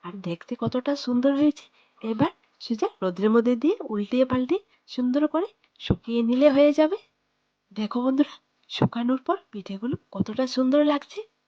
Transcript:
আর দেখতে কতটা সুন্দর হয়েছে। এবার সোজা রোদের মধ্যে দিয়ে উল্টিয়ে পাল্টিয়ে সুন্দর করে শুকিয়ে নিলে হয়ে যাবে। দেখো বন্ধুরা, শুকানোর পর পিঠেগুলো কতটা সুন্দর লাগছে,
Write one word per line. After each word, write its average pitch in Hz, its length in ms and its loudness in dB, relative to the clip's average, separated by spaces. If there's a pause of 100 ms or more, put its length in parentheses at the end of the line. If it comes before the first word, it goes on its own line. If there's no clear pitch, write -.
আর 180 160 -12
দেখতে 170 360 -8
কতটা 254 400 -4
সুন্দর 247 380 0
হয়েছে। 294 300 2 (380)
এবার 226 280 0 (300)
সোজা 233 280 -4 (120)
রোদের 185 300 0
মধ্যে 233 260 4
দিয়ে 311 200 0 (120)
উল্টিয়ে 214 360 0
পাল্টিয়ে 254 380 -2 (260)
সুন্দর 254 400 -2
করে 339 200 -2 (320)
শুকিয়ে - 420 -2
নিলে 254 280 4
হয়ে 285 220 6
যাবে। 311 240 2 (760)
দেখো 214 300 -6
বন্ধুরা, 269 320 0 (360)
শুকানোর 240 520 0
পর 349 140 -2 (120)
পিঠেগুলো 202 480 -8 (140)
কতটা 214 360 -2
সুন্দর 254 380 2
লাগছে, 294 360 -2 (280)